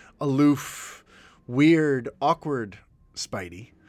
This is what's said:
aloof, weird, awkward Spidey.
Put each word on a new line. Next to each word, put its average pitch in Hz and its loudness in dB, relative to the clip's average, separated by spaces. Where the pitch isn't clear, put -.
aloof, 143 0
weird, 143 2
awkward 139 -4
Spidey. 92 -12